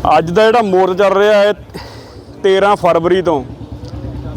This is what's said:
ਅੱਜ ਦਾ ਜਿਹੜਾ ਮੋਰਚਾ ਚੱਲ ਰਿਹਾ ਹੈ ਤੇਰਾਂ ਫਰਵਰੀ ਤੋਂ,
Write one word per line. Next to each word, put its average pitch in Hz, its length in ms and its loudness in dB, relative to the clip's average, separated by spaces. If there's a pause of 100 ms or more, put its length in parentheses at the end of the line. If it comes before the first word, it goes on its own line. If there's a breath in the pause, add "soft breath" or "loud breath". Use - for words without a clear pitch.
ਅੱਜ 160 220 2
ਦਾ 214 140 4
ਜਿਹੜਾ 233 180 4
ਮੋਰਚਾ 185 360 0
ਚੱਲ 196 140 2
ਰਿਹਾ 208 240 4
ਹੈ 202 160 2 (880 loud breath)
ਤੇਰਾਂ 196 340 2
ਫਰਵਰੀ 175 440 2
ਤੋਂ, 156 220 0 (920)